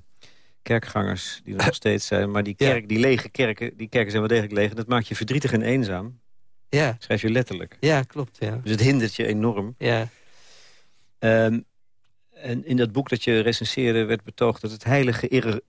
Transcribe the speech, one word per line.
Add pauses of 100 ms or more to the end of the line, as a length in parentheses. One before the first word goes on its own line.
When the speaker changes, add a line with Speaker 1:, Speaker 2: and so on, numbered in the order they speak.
(600)
Speaker 1:
kerkgangers
die
er
nog
Speaker 2:
<laughs>
Speaker 1:
steeds
zijn.
Maar
die
Speaker 2:
Ja.
Speaker 1:
kerk,
die
lege
kerken,
die
kerken
zijn
wel
degelijk
leeg.
En
dat
maakt
je
verdrietig
en
eenzaam. (500)
Speaker 2:
Ja.
Speaker 1:
Schrijf
je
letterlijk.
Speaker 2:
Ja,
klopt,
ja.
Speaker 1:
Dus
het
hindert
je
enorm.
Speaker 2:
Ja. (1120)
Speaker 1:
Ehm, (720)
en
in
dat
boek
dat
je
recenseerde
werd
betoogd...
dat
het
heilige
irre-,